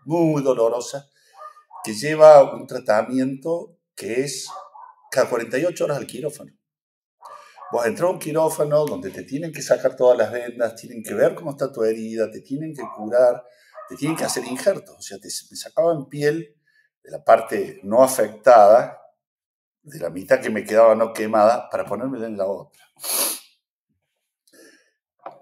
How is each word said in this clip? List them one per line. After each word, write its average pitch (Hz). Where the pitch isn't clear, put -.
muy 156
dolorosa, 123
que 110
lleva 151
un 127
tratamiento 131
que 117
es -
cada 117
cuarenta 117
y 147
ocho 175
horas 147
al 107
quirófano. 143
Vos 117
entras 113
a 185
un 175
quirófano 156
donde 98
te 90
tienen 151
que 147
sacar 127
todas 123
las 107
vendas, 120
tienen 113
que 104
ver 120
cómo 160
está 131
tu 113
herida, 110
te 123
tienen 151
que 127
curar, 120
te 123
tienen 151
que -
hacer 127
injertos. 127
O -
sea, 98
te, -
me -
sacaban 160
piel 147
de -
la 78
parte 113
no 107
afectada, 120
de -
la 85
mitad 95
que 117
me 107
quedaba 110
no 110
quemada, 110
para 92
ponérmela 113
en 113
la 95
otra. -